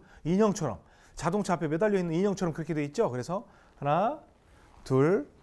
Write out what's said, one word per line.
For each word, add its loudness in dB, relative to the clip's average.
인형처럼, 2
자동차 -2
앞에 0
매달려 2
있는 -2
인형처럼 0
그렇게 -6
돼 -2
있죠? 0
그래서 -6
하나, 0
둘, 2